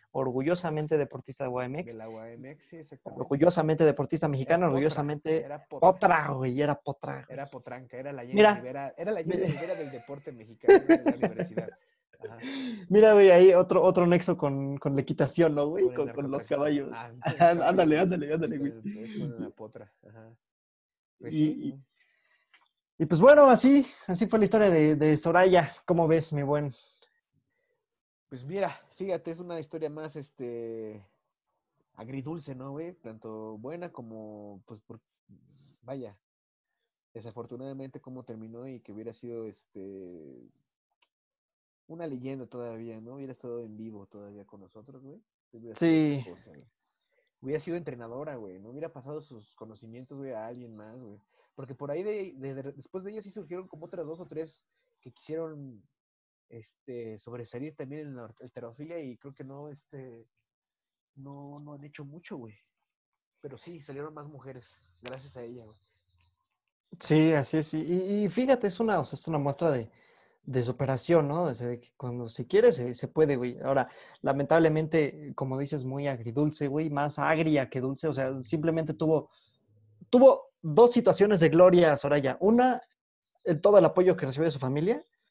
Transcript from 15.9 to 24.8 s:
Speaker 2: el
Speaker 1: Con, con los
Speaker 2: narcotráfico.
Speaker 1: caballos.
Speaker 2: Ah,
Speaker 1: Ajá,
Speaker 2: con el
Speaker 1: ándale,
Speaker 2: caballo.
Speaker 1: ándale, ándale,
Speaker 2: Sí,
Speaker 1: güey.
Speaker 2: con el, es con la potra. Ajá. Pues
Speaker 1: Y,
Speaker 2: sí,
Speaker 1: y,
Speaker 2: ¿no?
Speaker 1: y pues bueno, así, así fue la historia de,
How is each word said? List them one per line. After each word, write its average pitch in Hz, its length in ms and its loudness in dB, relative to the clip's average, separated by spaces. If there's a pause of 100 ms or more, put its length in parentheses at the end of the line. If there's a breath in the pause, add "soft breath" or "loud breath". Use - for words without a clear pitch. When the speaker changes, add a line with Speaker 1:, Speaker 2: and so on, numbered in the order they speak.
Speaker 2:
el - 40 -12
Speaker 1:
Con, 143 120 -4 (140)
con 135 80 -8
los 139 180 -8
Speaker 2:
narcotráfico. 156 60 -2
Speaker 1:
caballos. 143 400 -2
Speaker 2:
Ah, 117 260 -12
Speaker 1:
Ajá, 170 300 4
Speaker 2:
con 170 80 2
el - 60 -4
Speaker 1:
ándale, 165 320 4
Speaker 2:
caballo. 165 60 2
Speaker 1:
ándale, 170 300 -2
ándale, 156 240 -4
Speaker 2:
Sí, 135 40 -8
Speaker 1:
güey. 139 120 -6
Speaker 2:
con 110 160 -16
el, 107 160 -12
es 208 140 -12 (160)
con - 80 -12
la - 80 -12
potra. 107 420 -20 (160)
Ajá. 110 280 -20 (800)
Pues 156 160 -10
Speaker 1:
Y, - 20 -6 (160)
Speaker 2:
sí, - 160 -8
Speaker 1:
y, 139 40 -6
Speaker 2:
¿no? - 120 -20 (1120)
Speaker 1:
y 165 100 -2
pues 160 140 0
bueno, 285 300 10
así, 254 340 6 (220 loud breath)
así 190 200 -2
fue 220 120 0
la 214 80 4
historia 208 240 4
de, 151 260 6